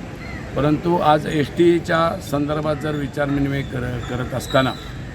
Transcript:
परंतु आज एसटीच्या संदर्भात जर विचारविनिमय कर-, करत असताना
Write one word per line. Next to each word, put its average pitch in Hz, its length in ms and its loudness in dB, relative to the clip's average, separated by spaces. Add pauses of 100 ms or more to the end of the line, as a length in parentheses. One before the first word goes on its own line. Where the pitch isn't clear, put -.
(560)
परंतु 151 400 2
आज 151 300 4
एसटीच्या 165 960 2
संदर्भात 151 560 -2
जर 147 140 -2
विचारविनिमय 139 720 0
कर-, 123 540 -4
करत 120 180 -4
असताना 131 360 2 (440)